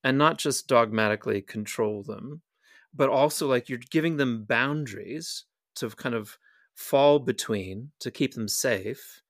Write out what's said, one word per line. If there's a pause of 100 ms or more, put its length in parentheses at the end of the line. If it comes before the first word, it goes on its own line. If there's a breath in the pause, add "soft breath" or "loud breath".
and
not
just
dogmatically
control
them, (520 soft breath)
but
also,
like,
you're (120)
giving
them
boundaries (320)
to
kind
of (360 soft breath)
fall
between (100)
to
keep
them
safe